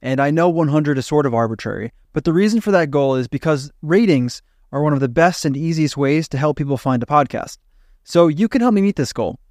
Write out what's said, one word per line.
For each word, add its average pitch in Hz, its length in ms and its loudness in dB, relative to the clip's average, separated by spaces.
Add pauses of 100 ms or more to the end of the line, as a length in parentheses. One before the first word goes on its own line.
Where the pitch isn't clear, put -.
and 131 180 -4
I 139 100 2
know 165 200 2
one 165 180 0
hundred 147 300 0
is 127 80 -4
sort 147 200 0
of 127 80 -2
arbitrary, 110 600 -4 (180)
but - 140 -4
the 170 80 0
reason 208 260 2
for 208 120 -2
that 170 200 2
goal 135 240 2
is 127 140 -4
because 143 420 -2 (100)
ratings 156 600 0 (320)
are 139 100 -2
one 151 80 2
of 139 80 0
the 135 80 0
best 160 380 2
and 139 100 -2
easiest 160 400 -2
ways 143 320 0
to 143 100 -6
help 147 200 -2
people 139 180 -4
find 127 260 -2
a 120 40 -6
podcast. - 520 -2 (460)
So 170 240 4
you 165 220 0
can 262 100 0
help 240 140 2
me 202 80 4
meet 196 160 0
this 135 160 -4
goal. 107 260 -4 (120)